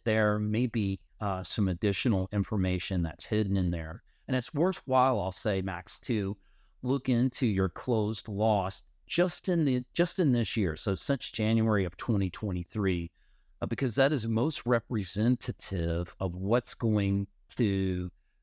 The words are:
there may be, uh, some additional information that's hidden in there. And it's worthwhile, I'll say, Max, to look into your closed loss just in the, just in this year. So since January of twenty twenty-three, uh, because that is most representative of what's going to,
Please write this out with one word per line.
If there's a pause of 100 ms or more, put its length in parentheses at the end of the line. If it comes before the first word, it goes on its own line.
there
may
be, (220)
uh,
some
additional
information
that's
hidden
in
there. (240)
And
it's
worthwhile,
I'll
say,
Max,
to (460)
look
into
your
closed
loss (240)
just
in
the,
just
in
this
year.
So
since
January
of
twenty
twenty-three, (500)
uh,
because
that
is
most
representative
of
what's
going (300)
to, (320)